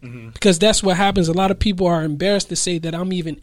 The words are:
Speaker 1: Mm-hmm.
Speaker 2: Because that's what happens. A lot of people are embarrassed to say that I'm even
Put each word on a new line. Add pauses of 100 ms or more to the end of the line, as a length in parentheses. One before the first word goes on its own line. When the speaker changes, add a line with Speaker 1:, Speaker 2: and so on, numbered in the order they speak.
Speaker 1:
Mm-hmm.
Speaker 2:
Because
that's
what
happens.
A
lot
of
people
are
embarrassed
to
say
that
I'm
even